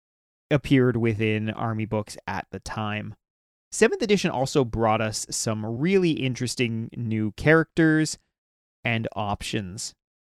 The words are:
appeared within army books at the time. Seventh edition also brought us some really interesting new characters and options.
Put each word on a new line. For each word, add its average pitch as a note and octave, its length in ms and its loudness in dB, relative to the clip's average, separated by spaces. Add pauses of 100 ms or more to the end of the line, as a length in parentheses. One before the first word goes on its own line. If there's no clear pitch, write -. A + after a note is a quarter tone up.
(500)
appeared B2+ 480 4
within A2 520 0
army A2 360 -4
books G#2+ 400 -6
at F#2+ 240 -4
the F#2+ 100 -10
time. G#2+ 540 -8 (560)
Seventh F#4 300 2
edition G3 300 2
also C3+ 340 2
brought A2+ 380 2
us G#2+ 260 -4
some G#2+ 380 -4
really E3 460 2
interesting A#2+ 840 -2
new A2 360 -2
characters D#3 840 2 (680)
and A#2 320 -2
options. G#2 800 -6 (400)